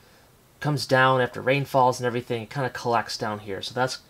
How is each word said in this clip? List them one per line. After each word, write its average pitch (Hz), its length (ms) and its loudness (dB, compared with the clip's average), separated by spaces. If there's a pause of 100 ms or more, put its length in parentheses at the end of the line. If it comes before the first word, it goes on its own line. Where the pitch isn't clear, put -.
(600)
comes 147 240 -2
down 131 340 6
after 120 220 -2
rainfalls 127 580 2
and 123 80 -2
everything, 117 360 -4
it 107 60 -14
kinda 131 200 -4
collects - 480 -2
down 107 220 -6
here. 98 220 -10
So - 120 -10
that's - 240 -2 (120)